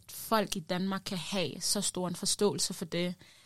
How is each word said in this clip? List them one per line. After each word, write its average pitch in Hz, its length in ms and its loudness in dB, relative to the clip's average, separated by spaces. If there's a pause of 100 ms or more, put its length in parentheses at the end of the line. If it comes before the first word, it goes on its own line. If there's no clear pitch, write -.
(120)
folk - 440 0
i 196 40 -4
Danmark 190 460 -2
kan 190 120 -4
have 175 440 -2
så - 200 2
stor 180 260 0
en 170 80 -2
forståelse - 580 2
for 185 120 -6
det, 175 300 0 (300)